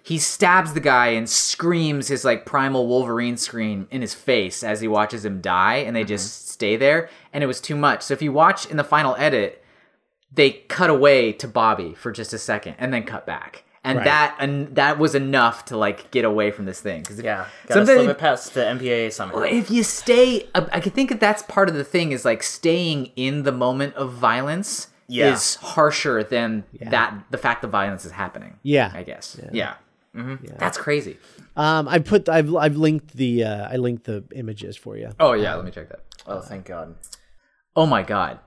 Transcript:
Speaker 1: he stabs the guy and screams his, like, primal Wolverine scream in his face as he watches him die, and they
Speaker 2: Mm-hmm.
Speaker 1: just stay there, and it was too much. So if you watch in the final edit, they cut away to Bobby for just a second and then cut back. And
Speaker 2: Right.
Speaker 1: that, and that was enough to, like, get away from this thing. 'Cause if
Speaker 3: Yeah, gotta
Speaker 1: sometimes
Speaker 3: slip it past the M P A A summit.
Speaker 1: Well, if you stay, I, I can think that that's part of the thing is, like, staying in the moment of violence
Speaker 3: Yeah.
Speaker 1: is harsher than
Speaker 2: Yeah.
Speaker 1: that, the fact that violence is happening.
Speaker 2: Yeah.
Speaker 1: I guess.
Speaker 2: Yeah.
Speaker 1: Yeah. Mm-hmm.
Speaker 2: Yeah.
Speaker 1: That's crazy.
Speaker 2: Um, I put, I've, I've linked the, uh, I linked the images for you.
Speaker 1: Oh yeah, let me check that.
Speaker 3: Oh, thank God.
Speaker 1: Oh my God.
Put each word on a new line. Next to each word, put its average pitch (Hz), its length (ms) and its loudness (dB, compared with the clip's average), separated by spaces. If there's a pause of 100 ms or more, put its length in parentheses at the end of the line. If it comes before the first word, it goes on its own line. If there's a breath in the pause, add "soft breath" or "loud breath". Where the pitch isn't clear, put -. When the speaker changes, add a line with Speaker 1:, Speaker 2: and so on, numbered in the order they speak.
Speaker 1:
he 165 160 -6
stabs 180 560 2
the 156 60 -2
guy 127 280 4
and 113 220 -2
screams 160 760 0
his, 135 160 -4
like, 120 220 0
primal 135 420 0
Wolverine 120 500 0
scream 107 540 -4
in 131 100 -6
his 110 120 -6
face 107 500 -2
as 107 160 -2
he 113 80 -4
watches 107 380 0
him 95 160 -6
die, 95 360 2
and 120 180 -4
they 113 60 0
Speaker 2:
Mm-hmm. 101 60 -4
Speaker 1:
just 98 400 -6
stay 110 300 -2
there, 151 320 2 (240 loud breath)
and 147 100 -2
it 135 40 0
was 127 140 -4
too 151 140 -6
much. 143 280 2
So 139 120 -4
if - 60 -8
you 147 100 -2
watch 165 360 4
in 156 100 -4
the 143 80 0
final 147 340 2
edit, 127 420 0 (720 soft breath)
they 139 180 6 (160)
cut 180 220 2
away 135 440 6
to - 140 -10
Bobby 107 460 0
for - 180 -10
just 113 220 -10
a 113 40 -8
second - 420 -6
and 127 140 -4
then 113 100 -4
cut - 220 -12
back. 73 380 -12 (200 soft breath)
And 131 160 0
Speaker 2:
Right. 101 60 -2
Speaker 1:
that, 147 340 2
and 143 360 -4
that 143 240 4
was 151 160 4
enough 135 500 2
to, 117 120 -6
like, 101 340 -2
get 117 140 2
away 104 260 2
from 104 140 -10
this 92 160 -8
thing. 87 220 -8
'Cause 104 160 -12
if 113 60 -10
Speaker 3:
Yeah, 98 200 -4 (220 loud breath)
gotta 208 180 4
Speaker 1:
sometimes 247 180 8
Speaker 3:
slip 143 140 2
it - 20 -18
past 147 340 0
the 120 140 2
M 123 120 -2
P 127 120 -2
A 113 160 0
A 107 40 -4
summit. 98 240 -8
Speaker 1:
Well, - 100 0
if 226 260 0
you 233 120 4
stay, 247 680 4
I, 175 200 2
I 175 80 0
can 190 100 -2
think 269 180 0
that 220 120 -2
that's 208 220 2
part 196 260 2
of 156 60 -4
the 139 100 -4
thing 170 260 0
is, 123 140 -4
like, 113 180 2
staying 165 720 -2
in 135 280 -2
the 135 100 0
moment 127 420 -2
of 135 160 -6
violence 127 760 -2 (200 soft breath)
Speaker 3:
Yeah. 123 240 2
Speaker 1:
is - 240 -2
harsher 147 680 0
than 113 500 -2
Speaker 2:
Yeah. 113 160 -14
Speaker 1:
that, 113 240 2 (180)
the 127 60 -6
fact 117 240 -2
that 110 80 -8
violence 98 340 -2
is 85 80 -14
happening. - 520 -12
Speaker 2:
Yeah. 135 300 2
Speaker 1:
I 90 100 -12
guess. - 380 -16
Speaker 2:
Yeah. - 120 -16
Speaker 1:
Yeah. 92 200 -4 (480)
Mm-hmm. 131 260 -12
Speaker 2:
Yeah. - 100 -18
Speaker 1:
That's 180 200 -4
crazy. - 400 -4 (380 loud breath)
Speaker 2:
Um, 156 320 0
I 170 120 2
put, 196 280 2
I've, 160 280 2
I've 151 200 2
linked 156 400 0
the, 120 300 0
uh, 104 260 -6
I 127 60 -4
linked 123 260 -2
the 104 220 -8 (100)
images 110 400 -12
for 110 220 -16
you. 110 220 -12
Speaker 1:
Oh 151 140 6
yeah, 104 220 0
let 87 80 -8
me 90 80 -10
check 82 180 -16
that. - 120 -18 (240)
Speaker 3:
Oh, 95 160 -10
thank 95 240 -14
God. 82 300 -14 (800 loud breath)
Speaker 1:
Oh 160 100 6
my 113 180 2
God. 90 440 -4